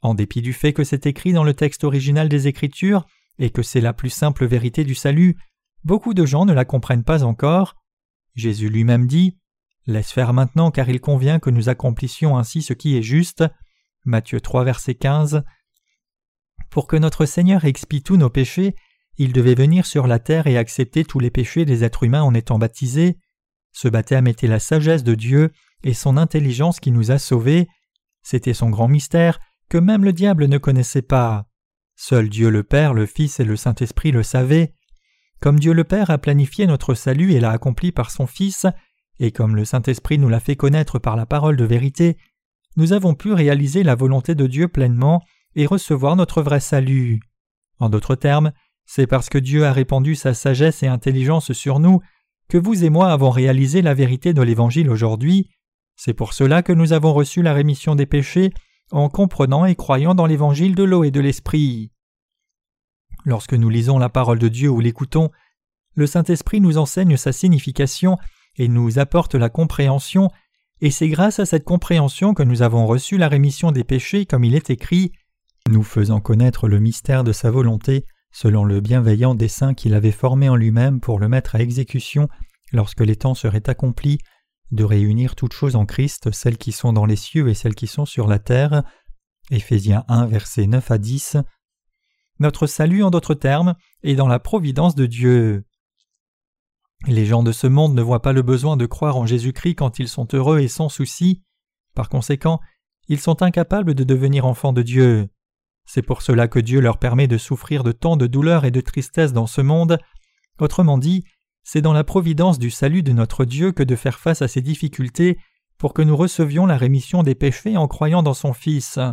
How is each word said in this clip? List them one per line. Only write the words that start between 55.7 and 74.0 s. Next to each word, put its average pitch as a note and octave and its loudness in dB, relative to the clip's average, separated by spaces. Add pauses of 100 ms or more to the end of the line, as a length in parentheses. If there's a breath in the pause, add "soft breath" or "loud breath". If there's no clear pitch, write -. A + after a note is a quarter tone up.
C'est - -6
pour - -6
cela C#3+ 2
que F3 0
nous E3 4
avons D#3 2
reçu D3 0
la E3 2
rémission D3 0
des C#3+ 2
péchés E3 0 (380 soft breath)
en C#3+ 0
comprenant D#3 0
et F3+ 2
croyant D3 0
dans F3 2
l'Évangile D#3 2
de G3 2
l'eau F#3 4
et D3 2
de C3+ 0
l'Esprit. C#3 -2 (1300)
Lorsque A#2+ -4
nous A#2 2
lisons A#2 2
la B2 0
parole A#2+ 0
de A#2 2
Dieu A#2+ 0
ou B2 0
l'écoutons, C#3 -2 (640 soft breath)
le D3+ 2
Saint-Esprit F3 0
nous E3 4
enseigne D#3+ 2
sa C3+ -2
signification E3+ 0 (380 soft breath)
et B2+ 0
nous A#2+ 2
apporte D3+ 0
la A#2+ 2
compréhension, D#3 0 (520 soft breath)
et D3 2
c'est D#3+ -2
grâce F3+ 0
à G3 0
cette D#3+ 0
compréhension F3 0
que D3 0
nous A#2+ 2
avons A#2 2
reçu B2+ 0
la E3+ 2
rémission C#3+ 2
des B2+ 0
péchés F#3 -2